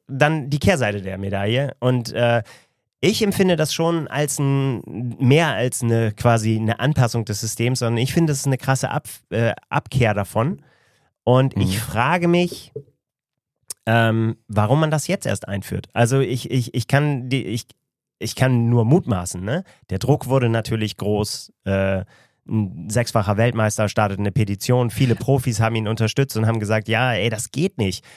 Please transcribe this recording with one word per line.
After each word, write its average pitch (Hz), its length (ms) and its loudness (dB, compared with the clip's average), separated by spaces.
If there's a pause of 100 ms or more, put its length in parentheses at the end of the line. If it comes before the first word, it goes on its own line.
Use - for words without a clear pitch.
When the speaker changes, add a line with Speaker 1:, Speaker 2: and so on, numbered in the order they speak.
Speaker 1:
dann 147 420 0
die 143 80 0
Kehrseite 127 420 2
der 95 160 -8
Medaille. 101 640 -2
Und, 123 320 0
äh, 117 300 2 (580)
ich 220 220 2
empfinde 185 340 2
das 156 160 -2
schon 165 360 -2
als 147 300 -4
ein, 135 800 -2
mehr 139 340 4
als 123 280 -2
eine, 113 300 2
quasi 113 440 2
eine 110 220 -2
Anpassung 123 460 0
des 101 160 -6
Systems, 117 380 -2
sondern 117 180 0
ich 127 160 0
finde, 165 220 2
es 139 60 -4
ist - 60 -6
eine 135 120 2
krasse - 320 -2
Ab-, - 180 -6 (220)
äh, 113 240 0 (160)
Abkehr - 420 2
davon. 113 480 -2 (640)
Und 131 320 4
Speaker 2:
Mhm. 98 60 2
Speaker 1:
ich 95 160 0
frage 143 500 0
mich, 175 440 0 (1120)
ähm, 113 500 2 (120)
warum 107 320 2
man 156 100 2
das 151 160 -2
jetzt 185 180 -4
erst - 240 -4
einführt. 95 460 -6
Also 120 260 2
ich, 123 300 -4
ich, 123 240 -2
ich 120 140 -4
kann 139 420 0
die, 135 140 0
ich, 110 220 -6 (520)
ich - 160 -8
kann 120 360 2
nur 120 160 4
mutmaßen, 95 580 0
ne? 143 180 -4 (280)
Der 95 80 -4
Druck 127 280 0
wurde 123 220 2
natürlich 110 480 -2
groß, 104 560 -4 (120)
äh, 98 400 0 (440)
ein 101 400 -4
sechsfacher 107 500 0
Weltmeister 110 500 0
startet 101 320 -2
eine 101 100 0
Petition, 110 600 0
viele 123 260 2
Profis 131 420 0
haben 113 160 0
ihn 110 140 -2
unterstützt 113 480 0
und 110 100 2
haben 110 140 0
gesagt, 107 260 -2
ja, 120 260 0
ey, 107 160 0
das 107 220 -6
geht 170 260 -2
nicht. 98 280 -2 (120)